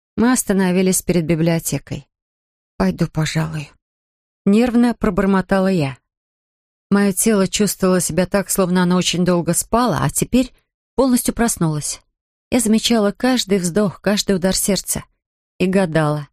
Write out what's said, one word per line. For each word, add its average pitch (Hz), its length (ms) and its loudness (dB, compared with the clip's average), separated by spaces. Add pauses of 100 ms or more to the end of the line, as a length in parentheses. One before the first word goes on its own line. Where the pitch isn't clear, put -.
(160)
Мы 233 160 4
остановились 190 720 0
перед 175 240 0
библиотекой. 160 840 -2 (680)
«Пойду, 175 320 0
пожалуй», 156 640 -4 (760)
нервно 233 480 2
пробормотала 190 760 0
я. 147 300 -2 (920)
Мое 202 220 2
тело 196 360 2
чувствовало 185 520 0
себя 175 260 -2
так, 190 240 -2
словно 180 320 0
оно 180 140 2
очень 180 280 0
долго 170 300 0
спало, 226 480 -2
а 156 80 0
теперь 254 420 0 (420)
полностью 247 400 0
проснулось. 160 680 -2 (500)
Я 254 100 2
замечала 220 520 2
каждый 233 460 -2
вздох, 180 420 -2
каждый 196 360 0
удар 185 200 0
сердца - 480 -4 (560)
и 180 60 2
гадала 160 680 0